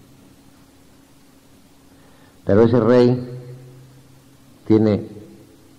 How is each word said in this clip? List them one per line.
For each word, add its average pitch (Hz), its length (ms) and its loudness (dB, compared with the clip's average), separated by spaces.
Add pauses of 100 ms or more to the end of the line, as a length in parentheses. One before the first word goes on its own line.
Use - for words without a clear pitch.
(2500)
Pero 104 180 2
ese 117 180 2
rey 123 580 0 (1300)
tiene 107 420 0 (720)